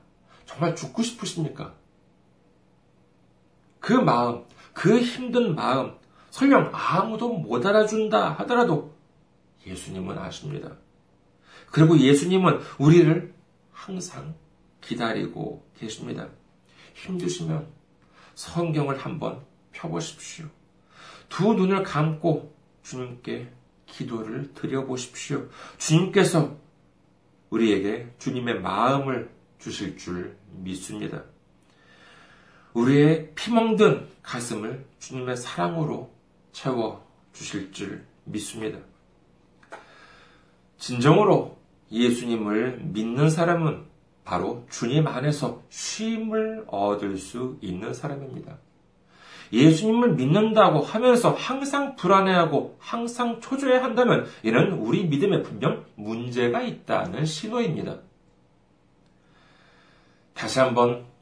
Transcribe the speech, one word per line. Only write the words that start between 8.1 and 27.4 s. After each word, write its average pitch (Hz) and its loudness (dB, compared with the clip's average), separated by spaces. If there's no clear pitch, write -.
하더라도 208 0
예수님은 95 -10
아십니다. - -12
그리고 160 8
예수님은 151 4
우리를 156 6
항상 160 -12
기다리고 110 -6
계십니다. 113 -10
힘드시면 165 -6
성경을 147 -4
한번 123 -10
펴보십시오. - -10
두 208 2
눈을 190 2
감고 156 -2
주님께 123 -12
기도를 120 -10
드려보십시오. 135 -6
주님께서 170 2